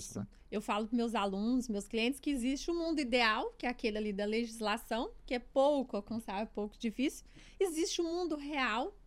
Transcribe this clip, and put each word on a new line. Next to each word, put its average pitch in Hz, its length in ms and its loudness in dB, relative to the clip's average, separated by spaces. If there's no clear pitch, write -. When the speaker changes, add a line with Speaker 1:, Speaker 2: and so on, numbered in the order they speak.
Speaker 1:
Isso. - 100 -6
Speaker 2:
né? - 60 -6
Speaker 1:
Eu 208 120 -2
falo 214 260 -2
pros 247 100 0
meus 233 160 0
alunos, 214 540 2
meus 202 220 -4
clientes, 226 320 0
que - 80 0
existe 269 420 0
um 339 80 0
mundo 330 220 0
ideal, 240 560 2
que - 80 -4
é 240 40 0
aquele 226 280 -2
ali 214 160 -2
da 196 100 -2
legislação, 226 880 -2
que - 80 -4
é 240 60 0
pouco 269 580 4
alcançável, 214 580 -4
pouco 208 240 -4
difícil. 247 460 -2
Existe 349 420 2
um 339 40 0
mundo 330 320 0
real, 285 580 0